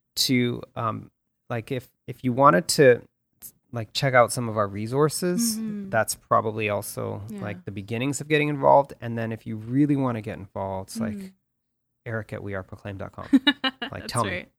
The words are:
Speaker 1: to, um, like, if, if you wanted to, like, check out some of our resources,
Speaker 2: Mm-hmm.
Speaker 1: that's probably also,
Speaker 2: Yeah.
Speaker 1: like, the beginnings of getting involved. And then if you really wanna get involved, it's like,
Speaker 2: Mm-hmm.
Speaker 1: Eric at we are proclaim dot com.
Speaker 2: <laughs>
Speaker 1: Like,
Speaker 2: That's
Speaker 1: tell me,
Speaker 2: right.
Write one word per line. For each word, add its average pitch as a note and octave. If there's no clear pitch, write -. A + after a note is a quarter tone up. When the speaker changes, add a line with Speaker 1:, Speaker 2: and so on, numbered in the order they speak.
Speaker 1:
to, A#2+
um, A2
like, A#2+
if, B2+
if -
you B2+
wanted C#3+
to, B2+
like, A2+
check C3+
out A#2
some A#2+
of G#2+
our G#2
resources, D3+
Speaker 2:
Mm-hmm. G#3
Speaker 1:
that's A2
probably A2
also, G#2
Speaker 2:
Yeah. G2+
Speaker 1:
like, G#2+
the G#2
beginnings A#2
of C#3+
getting D3
involved. C#3
And A#2
then A2+
if A2
you A2+
really C3
wanna B2
get G2
involved, F#2+
it's -
like, -
Speaker 2:
Mm-hmm. G3
Speaker 1:
Eric A2
at G#2
we G2+
are F#2+
proclaim G2+
dot F#2
com. -
Speaker 2:
<laughs> C4+
Speaker 1:
Like, G2+
Speaker 2:
That's A3
Speaker 1:
tell B2
me, F#3+
Speaker 2:
right. F3+